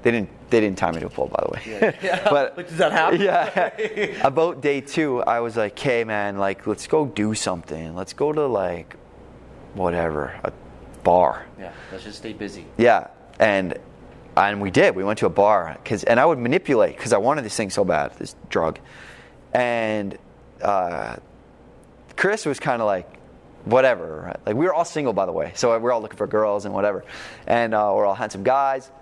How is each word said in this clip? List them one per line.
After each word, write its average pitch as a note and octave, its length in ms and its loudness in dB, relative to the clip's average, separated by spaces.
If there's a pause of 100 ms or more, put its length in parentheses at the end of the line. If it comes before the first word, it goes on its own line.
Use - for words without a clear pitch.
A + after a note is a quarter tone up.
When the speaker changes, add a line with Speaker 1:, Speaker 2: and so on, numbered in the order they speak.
Speaker 1:
they A#2+ 100 4
didn't, G#2+ 180 -2 (200)
they A2+ 100 6
didn't G2 180 0
tie E2+ 140 0
me E2 80 -6
to F2 60 -6
a - 40 -8
pole, - 160 -4
by - 180 -4
the - 60 -4
way. - 100 -8 (200)
Speaker 2:
Yeah. G3+ 160 2
Speaker 1:
<laughs> - 60 -12
Speaker 2:
Yeah. F#3+ 280 0
Speaker 1:
But C#3+ 260 2
Speaker 2:
Like, F3 120 -12
does D#3+ 100 -8
that E3 140 4
happen? E3+ 280 2
Speaker 1:
yeah. F3 500 2 (500)
Speaker 2:
<laughs> - 40 2
Speaker 1:
About C#3+ 360 0
day C#3+ 200 0
two, C3+ 440 -2
I A#2 160 0
was A#2 160 -4
like, G#2 200 -2
"Hey, A#2+ 280 0
man, G2+ 340 -4
like, G2 300 -2
let's G#2 180 -4
go D#3 200 2
do G#2+ 280 -2
something. D#2+ 640 -6
Let's F#2+ 160 -10
go D3 200 -2
to, D3+ 140 0
like, F2+ 480 -4 (800)
whatever, E2+ 720 -2
a - 80 -4 (520)
bar." F2 420 4 (120)
Speaker 2:
Yeah, F#2 140 -14 (200)
let's F#2+ 120 -14
just G#2 140 -14
stay A2 140 -12
busy. F#2+ 340 -12 (100)
Speaker 1:
Yeah, A2 320 4 (300)
and, G2 400 2 (580)
and G2+ 240 4
we G2 100 -2
did. D#3+ 260 4
We F#2+ 80 -4
went G#2 160 -2
to A2 60 2
a F#2 40 4
bar, F#2 540 2
'cause, G#2+ 200 -4
and A#2 160 4
I D3 60 4
would D#3+ 120 2
manipulate A#2+ 600 2
'cause A#2 140 -2
I G#2+ 60 4
wanted C3 260 0
this G#2 120 -8
thing G2+ 140 -2
so G2+ 140 0
bad, D#2 340 0
this - 160 -12 (160)
drug. E2 280 0 (760)
And, A2 640 -2 (460)
uh, E2+ 540 -2 (1000)
Chris G3+ 300 0
was C#3 140 -2
kinda A#2+ 240 -2
like, F#2+ 220 0 (580)
whatever, G2 640 4
right? - 100 -8 (100)
Like, G#2+ 100 -2
we D#3+ 100 2
were E3+ 80 0
all E3 100 0
single, C#3 280 -2
by F#2+ 140 0
the F2 60 -6
way, E2 220 -4
so A#2 240 2
we're A#2+ 140 0
all A#2 80 2
looking G#2+ 160 -12
for G#2 100 -2
girls G#2 380 0
and G2 100 -6
whatever. G2 300 0 (420)
And, A2+ 280 2
uh, G#2 200 2
we're G#2 120 4
all G2 80 2
handsome G#2+ 280 -6
guys. C3+ 480 0 (120)